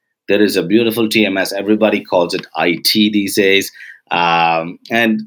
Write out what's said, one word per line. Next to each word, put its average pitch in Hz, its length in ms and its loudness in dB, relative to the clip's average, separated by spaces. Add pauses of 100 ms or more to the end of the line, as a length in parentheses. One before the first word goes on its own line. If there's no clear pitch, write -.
(280)
There 101 120 2
is 101 160 2
a 90 60 0
beautiful 110 460 0
T 107 180 2
M 95 100 -2
S. 92 160 -4
Everybody 104 520 0
calls 87 280 0
it 90 220 -6
I 82 300 -2
T 107 260 2
these 101 240 -2
days. 98 380 2 (400)
Um, 82 640 0 (100)
and 117 380 0